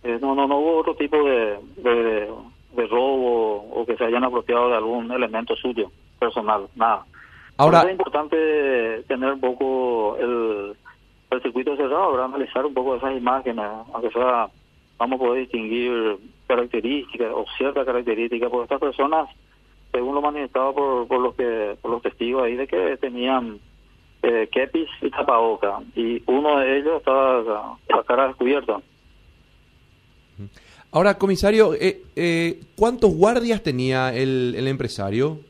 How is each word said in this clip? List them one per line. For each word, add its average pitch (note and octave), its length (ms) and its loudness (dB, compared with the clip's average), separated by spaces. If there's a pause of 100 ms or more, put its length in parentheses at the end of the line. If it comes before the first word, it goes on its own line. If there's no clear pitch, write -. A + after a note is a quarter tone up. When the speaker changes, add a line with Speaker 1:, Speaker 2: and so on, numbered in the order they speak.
Speaker 1:
Eh, A#2+ 180 -4
no, C3+ 140 0
no, C#3 140 2
no C#3+ 100 2
hubo D#3+ 200 2
otro - 180 0
tipo D3 260 0
de, A#2 360 2 (180)
de, A2+ 520 0 (480)
de A#2 100 -2
robo A#2 840 0
o A2+ 140 -4
que A#2 100 -2
se B2 80 0
hayan A#2+ 200 2
apropiado A#2+ 460 2
de A#2+ 60 2
algún A#2 360 -4
elemento A#2 420 -4
suyo, A#2 360 -4 (280)
personal, G#2+ 560 -2
nada. A2+ 300 0 (520)
Speaker 2:
Ahora E3 260 8
Speaker 1:
Por F#3 80 4
eso F#3+ 40 -4
es F#3 40 -8
importante D3 1080 0
tener C3 240 -2
un C3+ 80 -6
poco B2+ 760 0
el, A2+ 560 -2 (560)
el B2+ 120 -2
circuito C3 340 -2
cerrado, D3 360 2
¿verdad? B2+ 140 0
Analizar C3 380 -4
un D3 80 -2
poco B2+ 220 0
esas C3 220 -4
imágenes, B2 500 -2 (260)
aunque A2+ 180 -4
sea, A#2+ 380 0 (480)
vamos B2+ 240 -2
a C3 40 0
poder B2 160 0
distinguir A#2 760 -4 (300)
características A#2+ 880 -2
o G#2+ 100 -2 (140)
ciertas C#3 260 0
características, A#2+ 640 -2
porque A#2+ 160 -2
estas C#3 160 -4
personas, D3 480 0 (640)
según B2+ 220 -2
lo C#3+ 80 0
manifestado C#3 500 -2
por, C3 360 0
por B2+ 120 0
los B2 140 0
que, A2+ 480 -2
por A2+ 80 -6
los A#2 100 -2
testigos B2 440 -2
ahí, A#2+ 100 -2
de C3+ 140 -4
que E3+ 300 0
tenían, B2 600 -4 (640)
eh, A#2 280 2
kepis C#3 380 -2 (140)
y C3+ 80 -2
tapaboca, A2+ 680 0 (160)
y A#2 300 -2
uno C#3+ 340 4
de C3+ 180 2
ellos D3+ 200 0
estaba C3 440 4
la, A2 340 -4 (200)
la A#2 80 2
cara C3 240 2
descubierta. B2 520 0 (2000)
Speaker 2:
Ahora, G3 260 4
comisario, G3 560 4
eh, - 280 0 (140)
eh, E3+ 440 0 (160)
¿cuántos A3 360 4
guardias A3+ 500 2
tenía C3 520 0
el, B2+ 420 0
el C3 120 -2
empresario? C3 800 -2